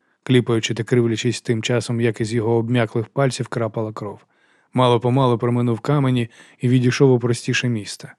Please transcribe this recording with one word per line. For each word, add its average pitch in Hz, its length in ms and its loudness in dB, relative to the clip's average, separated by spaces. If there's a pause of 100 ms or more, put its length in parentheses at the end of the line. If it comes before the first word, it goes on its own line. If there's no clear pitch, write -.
(240)
кліпаючи 117 500 2
та 110 100 -6
кривлячись 117 580 0
тим 110 220 -2
часом, 117 380 -2
як 117 200 0
із 110 120 -4
його 117 220 0
обм'яклих 113 500 0
пальців 135 420 -2
крапала 110 460 -6
кров. 104 260 -12 (580)
Мало-помалу 123 600 2
проминув 120 420 0
камені 131 500 0 (320)
і 127 60 0
відійшов 127 440 4
у 123 80 4
простіше 120 500 -2
місце - 500 -8